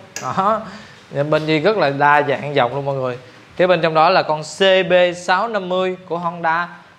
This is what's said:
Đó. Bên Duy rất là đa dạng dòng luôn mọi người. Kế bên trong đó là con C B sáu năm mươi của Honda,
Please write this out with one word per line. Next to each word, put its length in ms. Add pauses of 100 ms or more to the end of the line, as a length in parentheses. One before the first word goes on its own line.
(220)
Đó. 380 (680)
Bên 160
Duy 140
rất 160
là 140
đa 320
dạng 320
dòng 200
luôn 100
mọi 100
người. 240 (380)
Kế 100
bên 160
trong 120
đó 160
là 120
con 200
C 180 (300)
B 20 (240)
sáu 320
năm 200
mươi 280 (120)
của 100
Honda, 500 (300)